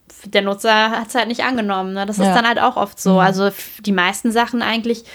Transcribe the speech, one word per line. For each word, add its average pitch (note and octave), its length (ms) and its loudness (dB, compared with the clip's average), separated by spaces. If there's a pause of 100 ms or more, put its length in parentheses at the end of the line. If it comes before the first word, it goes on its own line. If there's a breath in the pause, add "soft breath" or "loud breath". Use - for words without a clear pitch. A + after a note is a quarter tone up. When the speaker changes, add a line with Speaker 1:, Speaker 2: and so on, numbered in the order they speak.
(240)
Speaker 1:
der G3+ 180 0
Nutzer G#3+ 480 2
hat's A3+ 240 -6
halt A3+ 140 0
nicht A#3 160 -4
angenommen, G3+ 500 -2
ne? G3 100 -4
Das G#3 140 -4
ist F#3+ 60 2
Speaker 2:
Ja. F#3+ 100 4
Speaker 1:
dann A#3 120 4
halt A#3 140 0
auch A#3+ 160 2
oft - 240 -4
so. F#3 120 2
Speaker 2:
Mhm. F#3 60 6
Speaker 1:
Also F#3+ 280 4
f-, - 360 -6
die G#3 100 -2
meisten F#3+ 400 0
Sachen A#3 300 0
eigentlich A3+ 420 -2 (100 loud breath)